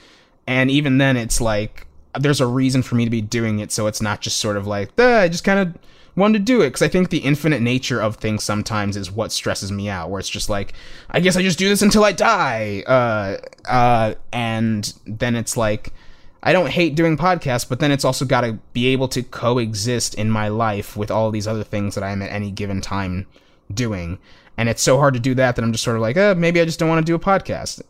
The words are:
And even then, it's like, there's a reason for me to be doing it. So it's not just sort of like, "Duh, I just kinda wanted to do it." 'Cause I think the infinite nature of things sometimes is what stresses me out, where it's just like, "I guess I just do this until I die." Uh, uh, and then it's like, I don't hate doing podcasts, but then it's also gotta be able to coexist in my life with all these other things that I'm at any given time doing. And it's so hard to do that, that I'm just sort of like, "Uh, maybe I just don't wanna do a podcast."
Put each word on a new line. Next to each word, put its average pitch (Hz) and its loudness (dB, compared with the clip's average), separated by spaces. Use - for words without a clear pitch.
And 131 2
even 135 2
then, 135 4
it's 117 -2
like, 107 -2
there's 139 2
a 127 2
reason 131 2
for 123 -2
me 120 4
to 113 0
be 113 -2
doing 107 -2
it. 104 -8
So 110 -2
it's 107 -4
not 104 -2
just - -4
sort 104 -2
of 101 -4
like, 101 -6
"Duh, 240 6
I 180 4
just 170 -4
kinda 196 2
wanted 214 4
to 196 0
do 240 4
it." 139 4
'Cause - 0
I 170 4
think 185 2
the 160 0
infinite 143 0
nature 120 0
of 110 -2
things 107 -4
sometimes 104 -2
is 98 -8
what 107 -4
stresses 98 -4
me 101 -4
out, 90 -6
where 98 -6
it's 92 -8
just - -4
like, 101 -2
"I 135 0
guess 175 4
I 180 2
just 185 0
do 190 2
this 202 2
until 214 6
I 208 6
die." 135 0
Uh, 110 2
uh, 120 4
and 113 -2
then 117 -2
it's 113 -4
like, 107 -2
I 143 4
don't 170 4
hate 147 2
doing 165 2
podcasts, 151 0
but 123 -4
then 147 2
it's 139 0
also 131 0
gotta 123 0
be 123 0
able 131 2
to 131 -4
coexist 117 -2
in 107 0
my 107 0
life 107 -4
with 104 -4
all 110 2
these 107 -4
other 110 -4
things 101 -6
that 101 -6
I'm 98 -4
at 98 -8
any 104 -6
given 98 -6
time 92 -4
doing. 98 -4
And 117 0
it's 113 -2
so 135 4
hard 143 4
to 120 -2
do 127 0
that, 127 2
that 120 -4
I'm 113 0
just 113 -4
sort 117 -2
of 110 -2
like, 113 0
"Uh, 202 4
maybe 170 2
I 170 4
just 165 -4
don't 160 2
wanna 165 2
do 165 0
a 160 -2
podcast." - -2